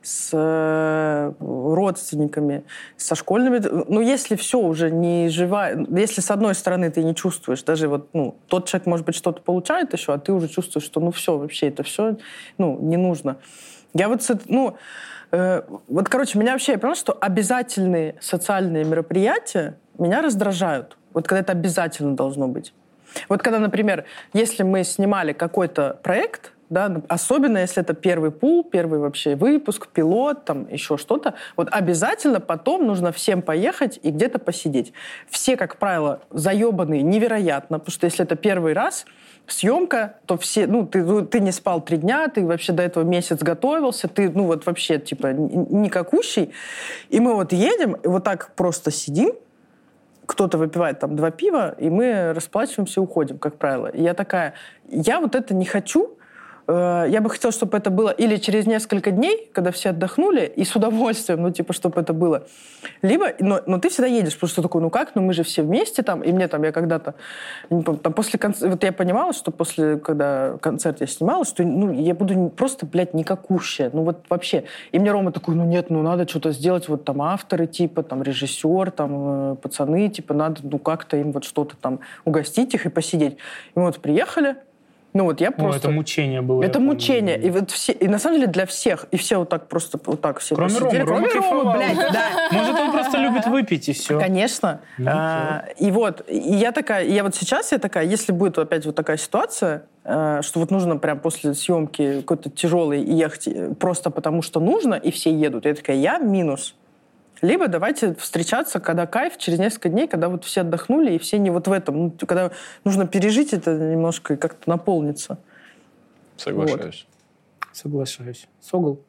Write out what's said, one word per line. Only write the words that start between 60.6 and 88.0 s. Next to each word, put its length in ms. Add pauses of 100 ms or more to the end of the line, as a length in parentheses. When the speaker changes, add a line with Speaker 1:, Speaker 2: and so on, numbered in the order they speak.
Speaker 1:
с 100
удовольствием, 680
ну, 80
типа, 240
чтобы 260
это 140
было. 300 (580)
Либо, 280 (100)
но, 260
но 140
ты 100
всегда 180
едешь, 280
потому 140
что 120
такой, 220
«Ну 80
как, 240
ну 80
мы 100
же 80
все 220
вместе 400
там». 180
и 100
мне 160
там, 160
я 80
когда-то, 440 (560)
не 100
помню, 180
там 140
после 260
конц-, 300
вот 140
я 100
понимала, 400
что 160
после, 480
когда 640
концерт 400
я 60
снимала, 360
что, 200
ну, 280
я 220
буду 220
не, 140
просто, 360
блядь, 300
никакущая, 760
ну 120
вот 260
вообще. 360 (260)
И 80
мне 120
Рома 200
такой, 240
«Ну 100
нет, 240
ну 140
надо 240
что-то 240
сделать». 360
Вот 160
там 200
авторы, 420
типа, 380
там 180
режиссёр, 720
там, 640
э, 20
пацаны, 540
типа, 260
надо, 280
ну, 140
как-то 400
им 140
вот 140
что-то 360
там 180 (260)
угостить 500
их 100
и 40
посидеть. 440 (420)
И 40
мы 60
вот 140
приехали, 560 (560)
ну 120
вот 180
я 80
Speaker 2:
Ну, 140
Speaker 1:
просто 240
Speaker 2:
это 20
мучение 520
было, 200
Speaker 1:
Это 60
Speaker 2:
я 60 (120)
помню. 80
Speaker 1:
мучение. 480
И 80
вот 220
все, 220
и 140